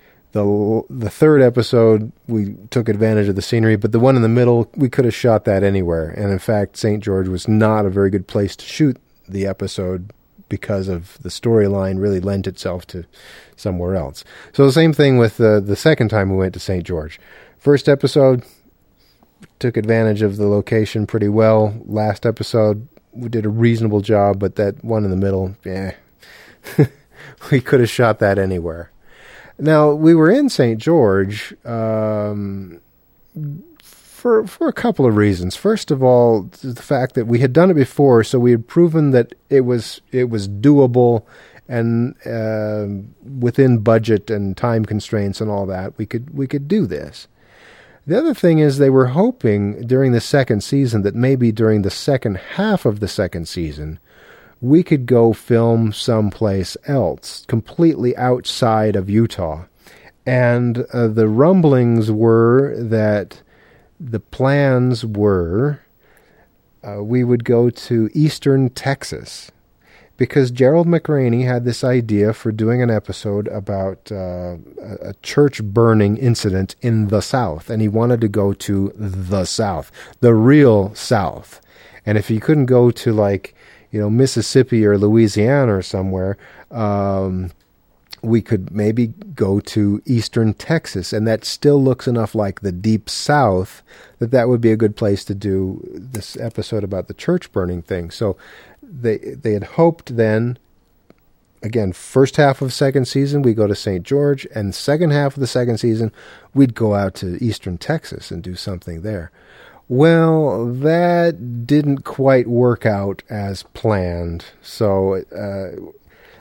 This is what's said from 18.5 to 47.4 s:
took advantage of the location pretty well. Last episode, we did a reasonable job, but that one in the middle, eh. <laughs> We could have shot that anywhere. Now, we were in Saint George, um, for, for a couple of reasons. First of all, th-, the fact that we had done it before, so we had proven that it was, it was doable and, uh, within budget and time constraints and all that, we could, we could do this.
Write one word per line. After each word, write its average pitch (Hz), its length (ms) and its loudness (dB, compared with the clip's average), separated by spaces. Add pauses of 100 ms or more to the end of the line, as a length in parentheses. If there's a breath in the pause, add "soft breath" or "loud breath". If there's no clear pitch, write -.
took 120 180 -2
advantage 110 440 2
of 101 160 0
the 104 100 0
location 104 600 0
pretty 104 220 -2
well. 110 460 2 (120)
Last 107 400 -4
episode, 107 600 0 (260)
we 120 160 -12
did 113 180 -4
a 107 40 -2
reasonable 110 500 0
job, 101 380 2
but 98 180 -4
that 101 280 -4
one 110 200 -2
in 98 60 -2
the 92 60 -2
middle, 95 480 -2
eh. 95 280 -8 (840 loud breath)
<laughs> 135 100 4 (640 loud breath)
We 135 100 2
could 131 200 2
have 117 100 2
shot 113 280 2
that 98 200 2
anywhere. 85 520 -6 (680 loud breath)
Now, 151 340 4
we 156 220 4
were 160 160 6
in 277 180 2
Saint 117 320 0
George, 104 760 0 (100)
um, 104 1160 -6 (880)
for, - 760 -4
for 320 220 -4
a 226 40 -2
couple 196 340 0
of 107 100 4
reasons. 92 380 0
First - 360 -2
of 135 120 -2
all, 120 460 4
th-, 127 260 -12
the - 80 -18
fact 131 320 -4
that 113 120 -2
we 117 120 2
had 131 140 0
done 180 180 4
it 175 40 4
before, 131 500 4
so - 140 -2
we 120 120 4
had 117 160 2
proven 160 460 2
that 120 220 2 (160)
it 139 100 4
was, 123 400 -2 (100)
it 127 180 0
was 104 200 -4
doable 120 760 4 (440 loud breath)
and, 117 480 -2 (100)
uh, 107 600 -4 (520)
within 123 400 2
budget 110 520 2
and 101 260 -4
time 113 280 0
constraints 101 560 -4
and 107 100 -4
all 101 160 -4
that, 95 320 -10
we 110 80 -6
could, 123 300 -10
we 135 100 -4
could 143 200 -6
do 185 200 0
this. 73 420 -10 (760 soft breath)